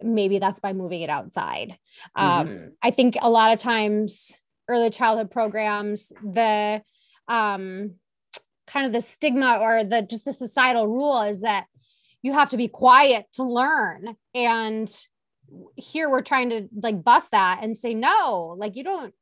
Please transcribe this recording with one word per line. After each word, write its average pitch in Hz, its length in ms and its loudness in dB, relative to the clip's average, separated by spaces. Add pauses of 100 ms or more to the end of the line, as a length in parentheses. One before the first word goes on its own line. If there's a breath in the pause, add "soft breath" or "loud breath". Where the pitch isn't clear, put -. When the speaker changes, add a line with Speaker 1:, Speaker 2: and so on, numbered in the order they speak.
Speaker 1:
Maybe 202 380 2
that's 190 200 -2
by 196 120 -4
moving 180 300 -6
it 156 60 -6
outside. 127 680 -8 (400 loud breath)
Speaker 2:
Mm-hmm. 175 320 2
Speaker 1:
Um, 87 220 -16 (100)
I 240 80 4
think 247 300 2
a 240 100 4
lot 226 220 6
of 220 80 2
times 214 720 -2 (360)
early 233 220 2
childhood 220 420 0
programs, 208 800 -4 (100)
the, 214 580 0 (460)
um, 202 680 -4 (760)
kind 277 180 -2
of 240 60 -2
the 240 80 0
stigma 254 600 0
or 226 220 2
the, 214 200 0
just 214 220 -10
the 277 80 -6
societal 247 540 0
rule 254 360 0
is 208 180 -4
that 208 260 -2 (560)
you 262 120 -4
have 285 160 4
to 262 60 -4
be 233 120 -2
quiet 247 680 6
to 254 80 -6
learn. 240 720 -2 (180)
And 226 560 -2 (840)
here 311 340 -6
we're 262 140 2
trying 254 280 0
to, 220 180 -6 (120)
like, 208 220 -2
bust - 300 4
that 190 300 2
and 220 140 -4
say, 233 180 -6
"No, 233 640 0
like, 202 200 -8
you 262 80 -12
don't, 359 380 -6